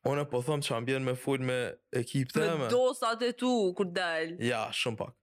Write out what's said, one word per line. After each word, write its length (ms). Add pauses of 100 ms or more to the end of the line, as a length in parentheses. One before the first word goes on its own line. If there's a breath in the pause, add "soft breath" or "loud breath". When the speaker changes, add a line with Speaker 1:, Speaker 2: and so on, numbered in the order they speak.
Speaker 1:
Unë 200
po 160
them 220
që 180
bjen 220
me 120
fol 240
me 340 (160)
ekip 420
Speaker 2:
Me 80
Speaker 1:
teme. 300
Speaker 2:
dosat 520
e 120
tu, 180 (200)
kur 140
del. 520
Speaker 1:
Ja, 300
shumë 300
pak. 260